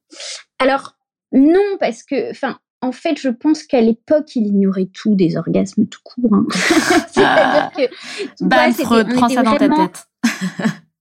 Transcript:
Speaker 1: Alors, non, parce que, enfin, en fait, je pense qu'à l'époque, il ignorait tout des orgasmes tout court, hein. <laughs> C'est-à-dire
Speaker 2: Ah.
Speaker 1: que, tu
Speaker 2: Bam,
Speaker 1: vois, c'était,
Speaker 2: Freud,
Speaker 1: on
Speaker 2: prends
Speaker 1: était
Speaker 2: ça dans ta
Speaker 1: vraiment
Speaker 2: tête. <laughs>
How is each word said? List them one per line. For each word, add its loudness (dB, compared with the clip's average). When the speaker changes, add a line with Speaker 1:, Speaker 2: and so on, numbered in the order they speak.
Speaker 1:
Alors, -2
non, 4
parce -4
que, -4
enfin, -8
en -4
fait, -4
je -4
pense 0
qu'à 2
l'époque, 0
il 0
ignorait 0
tout -2
des 2
orgasmes -2
tout -14
court, -2
hein. 2
<laughs> -8
C'est-à-dire 0
Speaker 2:
Ah. 2
Speaker 1:
que, -2
tu -8
Speaker 2:
Bam, 2
Speaker 1:
vois, 4
c'était, -4
Speaker 2:
Freud, 2
Speaker 1:
on -2
Speaker 2:
prends 2
Speaker 1:
était 0
Speaker 2:
ça 2
dans 2
ta 2
Speaker 1:
vraiment 2
Speaker 2:
tête. -20
<laughs> -4